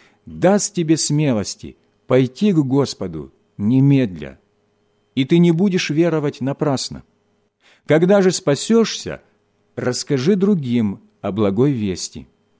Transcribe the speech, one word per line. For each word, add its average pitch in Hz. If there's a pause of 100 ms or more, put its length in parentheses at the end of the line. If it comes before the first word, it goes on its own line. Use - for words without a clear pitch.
(260)
даст 175
тебе 160
смелости 131 (300)
пойти 131
к 170
Господу 120 (260)
немедля, 113 (720)
и 131
ты 170
не 175
будешь 175
веровать 156
напрасно. 135 (840)
Когда 180
же 185
спасёшься, 156 (540)
расскажи 131
другим 127 (200)
о 101
благой 104
вести. 95 (320)